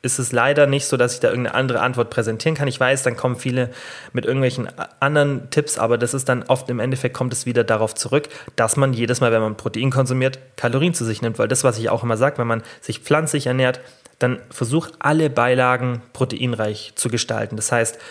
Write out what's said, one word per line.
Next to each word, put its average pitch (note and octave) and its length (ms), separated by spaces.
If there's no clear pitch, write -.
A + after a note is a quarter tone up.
Ist C3 160
es A#2+ 120
leider C#3 360
nicht C#3 180
so, C3+ 120
dass B2 160
ich - 80
da - 80
irgendeine B2 260
andere B2 240
Antwort A#2+ 300
präsentieren A2+ 460
kann. C#3+ 120
Ich C3 120
weiß, C3 240
dann B2 120
kommen B2 220
viele B2 340
mit B2 140
irgendwelchen B2+ 420
a-, - 220
anderen C#3+ 500
Tipps, - 280
aber A#2 200
das A#2+ 160
ist C3+ 140
dann B2 160
oft C3 260
im B2 100
Endeffekt B2+ 360
kommt B2+ 160
es - 140
wieder A#2+ 180
darauf A2 320
zurück, C#3+ 320
dass A2+ 180
man C3+ 180
jedes A#2+ 280
Mal, A#2+ 100
wenn A2 100
man A2 140
Protein A#2 360
konsumiert, C3 480
Kalorien C3+ 360
zu A#2+ 120
sich A2 160
nimmt, A2+ 180
weil A2+ 80
das, B2+ 160
was A#2 160
ich A2+ 100
auch A#2 140
immer A2+ 140
sag, C3+ 200
wenn A#2+ 100
man A2+ 160
sich - 180
pflanzlich D3+ 480
ernährt, B2+ 320
dann B2 160
versuch, C#3+ 400
alle D#3 300
Beilagen B2 720
proteinreich A2+ 840
zu - 140
gestalten. A2 480
Das - 140
heißt, A#2 280